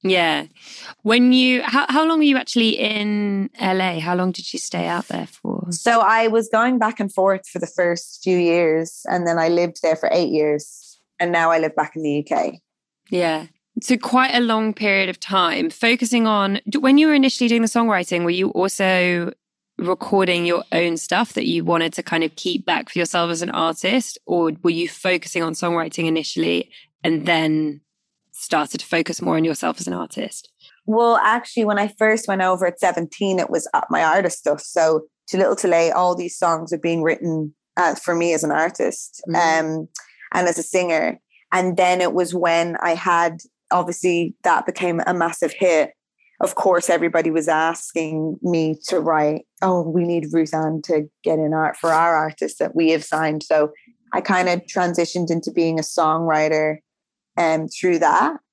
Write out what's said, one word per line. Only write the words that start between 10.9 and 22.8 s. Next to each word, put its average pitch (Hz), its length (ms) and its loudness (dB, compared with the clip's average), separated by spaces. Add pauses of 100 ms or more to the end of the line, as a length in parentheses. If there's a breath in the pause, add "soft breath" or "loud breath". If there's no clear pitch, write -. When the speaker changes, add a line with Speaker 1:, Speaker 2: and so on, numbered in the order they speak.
Speaker 2:
and 175 140 0
now 165 180 4
I 165 80 4
live 156 160 -2
back 151 220 -4
in 160 60 -8
the 147 80 0
U 147 120 -2
K. - 380 -4 (480)
Speaker 1:
Yeah. 165 380 -2 (340)
So 247 160 0
quite 254 360 2
a 247 60 4
long 220 340 0
period 196 360 0
of 180 100 -10
time 180 500 0
focusing 233 580 2
on, 196 420 2
d-, 240 80 -4
when 277 200 6
you 311 100 8
were 311 60 4
initially 262 360 2
doing 233 120 4
the 226 60 2
songwriting, 196 560 0
were 170 60 2
you 180 220 0
also 180 840 0 (440)
recording 180 680 0
your 175 260 0
own 170 240 0
stuff 190 380 -2
that 208 120 -4
you 165 200 -2
wanted 165 280 0
to - 100 -8
kind 165 200 -2
of 160 120 -4
keep 180 300 -6
back 160 240 -2